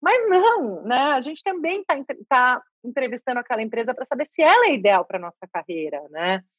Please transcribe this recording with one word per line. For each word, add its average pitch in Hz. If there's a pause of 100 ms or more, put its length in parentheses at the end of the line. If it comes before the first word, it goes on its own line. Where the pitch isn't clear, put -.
Mas 453
não, 370
né? 240
A 277
gente 294
também 370
tá 302
entre-, 262
tá 247 (220)
entrevistando 247
aquela 233
empresa 220
pra 247
saber 277
se -
ela 392
é 330
ideal 196
pra -
nossa 180
carreira, 160 (100)
né? 180 (160)